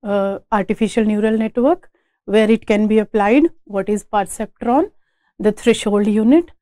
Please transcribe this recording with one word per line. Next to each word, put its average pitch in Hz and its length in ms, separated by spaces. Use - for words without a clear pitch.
uh, 196 360
artificial 214 520
neural 214 340
network, 240 520
where 214 240
it 220 180
can 214 200
be 214 120
applied, 220 500
what 196 240
is 208 160
perceptron, 226 880
the 208 120
threshold 208 560
unit 233 440